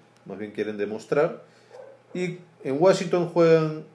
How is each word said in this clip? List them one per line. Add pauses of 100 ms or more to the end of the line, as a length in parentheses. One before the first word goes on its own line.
(260)
más
bien
quieren
demostrar. (720)
Y (260)
en
Washington
juegan,